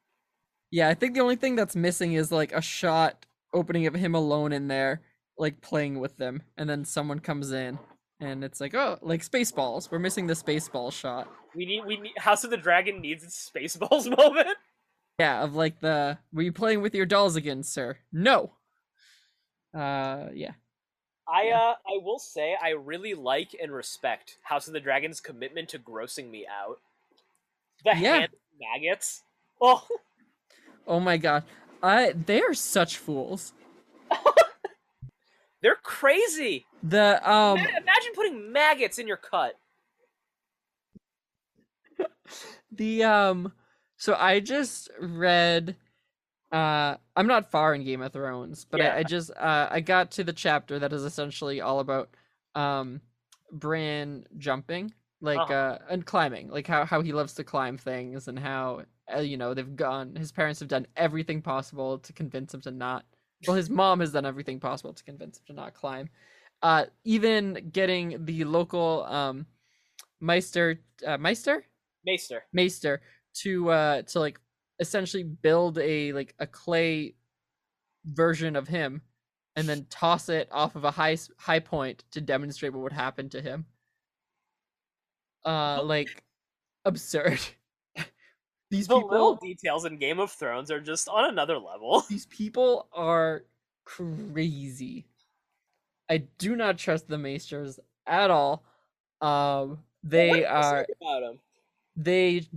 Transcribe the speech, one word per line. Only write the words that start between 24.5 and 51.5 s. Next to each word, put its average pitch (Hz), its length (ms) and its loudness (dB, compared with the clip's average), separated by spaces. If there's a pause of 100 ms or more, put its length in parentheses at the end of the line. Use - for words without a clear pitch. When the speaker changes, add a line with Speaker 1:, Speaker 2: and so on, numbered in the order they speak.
Speaker 2:
of 160 60 -14
the 156 80 -6
Dragon's 139 400 -2
commitment 147 480 -12
to 156 100 -14
grossing 120 540 -12
me 104 160 -14
out. 101 320 -10 (1040)
The 214 60 6
Speaker 1:
Yeah. 196 320 4
Speaker 2:
hand 165 100 -4 (260)
maggots. 139 640 -6 (380)
Oh. 247 260 8 (1000)
Speaker 1:
Oh 170 140 2
my 180 160 4
god. 151 280 2 (360)
I, 202 320 6
they 202 300 2
are 440 100 4
such - 460 0
fools. 151 540 -6 (580)
Speaker 2:
<laughs> - 1500 2
They're 262 140 6
crazy. 294 880 0 (160)
Speaker 1:
The, 202 440 6
um, 208 320 6
Speaker 2:
Ima-, - 100 2 (140)
imagine 466 320 4
putting 247 380 -2
maggots 277 460 4
in 233 80 -8
your 196 100 -4
cut. 143 420 -2 (2500)
Speaker 1:
<laughs> - 100 -4 (640)
The, 220 320 0
um, 196 480 4 (440)
so - 220 2
I 190 220 6
just 262 500 -4 (100)
read, 170 760 4 (720)
uh, 151 460 2 (200)
I'm 190 120 4
not 226 220 2
far 156 240 4
in 139 100 -6
Game 131 180 -6
of 131 100 -10
Thrones, 135 520 -10
but 151 160 0
Speaker 2:
Yeah. 151 140 4
Speaker 1:
I, - 40 0
I 160 60 0
just, 165 260 -4
uh, 151 400 0
I 165 100 -2
got 180 320 2
to 190 120 -6
the 170 80 -4
chapter 147 480 -2
that 143 120 -2
is 143 120 -6
essentially 143 560 -6